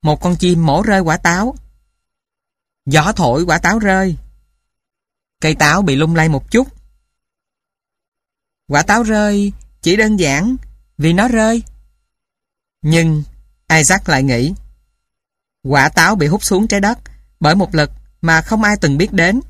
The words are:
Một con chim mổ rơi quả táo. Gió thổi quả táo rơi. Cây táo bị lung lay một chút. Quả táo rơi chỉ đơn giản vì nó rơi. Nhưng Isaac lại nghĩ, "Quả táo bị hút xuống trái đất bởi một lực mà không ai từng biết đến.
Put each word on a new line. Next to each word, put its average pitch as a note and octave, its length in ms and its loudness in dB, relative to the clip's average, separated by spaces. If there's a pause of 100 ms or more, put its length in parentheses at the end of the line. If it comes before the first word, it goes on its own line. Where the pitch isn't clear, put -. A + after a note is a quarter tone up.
Một D3+ 180 -2
con F3 160 -2
chim E3+ 300 0
mổ D3+ 160 2
rơi G3+ 180 0
quả E3 160 -2
táo. F#3 380 -2 (1300)
Gió D3+ 260 2
thổi D3+ 300 0
quả E3+ 160 0
táo F3+ 200 0
rơi. F#3+ 380 0 (1200)
Cây D#3 140 0
táo D#3 280 0
bị C#3+ 140 0
lung D#3+ 180 0
lay D#3+ 140 2
một C#3 220 -4
chút. B3+ 180 0 (2000)
Quả C#3+ 140 2
táo A3 200 0
rơi G#3 500 0 (300)
chỉ F3 140 2
đơn G#3+ 200 2
giản F3 400 0 (420)
vì D#3 140 2
nó G3+ 160 2
rơi. A3+ 340 0 (1200)
Nhưng D#3 400 0 (480)
Isaac E3 380 2
lại C3+ 140 2
nghĩ, C3+ 320 0 (1080)
"Quả C#3 260 0
táo E3+ 280 0
bị D#3 100 0
hút D#3 180 -2
xuống G3+ 240 0
trái G3+ 120 0
đất G3+ 180 -2 (420)
bởi D3+ 140 2
một F#3+ 200 -2
lực D3+ 160 0 (300)
mà E3 220 0
không A3 200 -2
ai G#3 180 0
từng C#3+ 180 0
biết E3+ 140 -2
đến. F#3+ 380 0